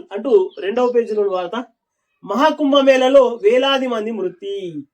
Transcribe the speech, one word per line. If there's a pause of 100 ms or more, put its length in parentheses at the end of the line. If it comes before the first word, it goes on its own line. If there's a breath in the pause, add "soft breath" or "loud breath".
(120)
అంటూ (260)
రెండవ
పేజీలోని
వార్త. (640)
మహాకుంభమేళలో (120)
వేలాది
మంది
మృతి, (360)